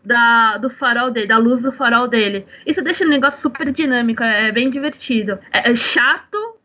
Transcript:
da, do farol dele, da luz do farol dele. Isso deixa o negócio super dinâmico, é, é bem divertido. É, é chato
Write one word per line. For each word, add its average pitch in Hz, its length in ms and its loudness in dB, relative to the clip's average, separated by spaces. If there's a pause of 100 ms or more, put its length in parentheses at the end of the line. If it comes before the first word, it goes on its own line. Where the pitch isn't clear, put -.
da, 226 540 2
do 240 120 -4
farol 247 420 -2
dele, 220 160 -4
da 226 100 4
luz 240 260 2
do 262 80 -2
farol 247 360 0
dele. 208 380 0 (200)
Isso 311 160 0
deixa 330 240 -2
o 311 40 2
negócio 285 320 2
super 269 300 -4
dinâmico, 240 520 0
é, 220 240 0
é 214 60 0
bem 247 160 0
divertido. 240 680 -4 (140)
É, 220 200 0
é 240 40 4
chato 359 880 -2